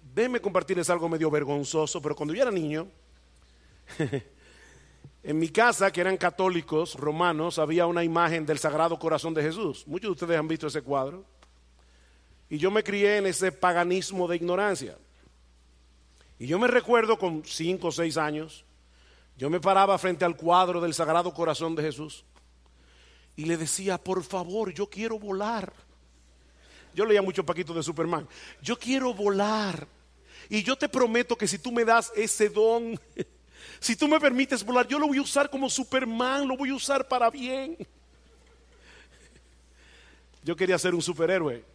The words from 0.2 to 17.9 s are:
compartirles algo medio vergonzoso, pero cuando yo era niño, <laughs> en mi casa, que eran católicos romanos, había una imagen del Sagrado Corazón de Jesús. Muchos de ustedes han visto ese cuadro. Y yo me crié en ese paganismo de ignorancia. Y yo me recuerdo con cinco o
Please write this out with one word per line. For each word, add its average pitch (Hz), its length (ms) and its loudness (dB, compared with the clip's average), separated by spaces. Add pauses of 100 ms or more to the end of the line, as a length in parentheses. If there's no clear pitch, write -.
compartirles 180 480 -2
algo 170 200 0
medio 160 200 0
vergonzoso, 147 720 -2
pero 147 140 -4
cuando 151 180 -6
yo 220 80 0
era 254 100 2
niño, 160 360 -4 (1080)
<laughs> - 1300 -10
en 156 160 -2
mi 165 100 0
casa, 202 420 4
que 175 100 -2
eran 185 160 2
católicos 175 800 0
romanos, 160 640 0
había 160 260 2
una 170 180 0
imagen 165 420 2
del 147 140 0
Sagrado 160 380 2
Corazón 160 360 -2
de 156 100 0
Jesús. 160 440 -4
Muchos 190 220 -6
de - 20 -2 (140)
ustedes 165 140 2
han 156 80 -2
visto 156 200 -4
ese 143 140 -4
cuadro. 139 420 -4 (1300)
Y 151 80 -6
yo 180 140 0
me 214 120 2
crié 202 340 2
en 196 100 0
ese 185 240 0
paganismo 180 760 0
de 175 100 0
ignorancia. 175 600 -2 (1400)
Y 123 80 -10
yo 170 120 0
me 240 80 4
recuerdo 233 500 4
con 165 280 -2
cinco 180 420 -4
o 160 40 0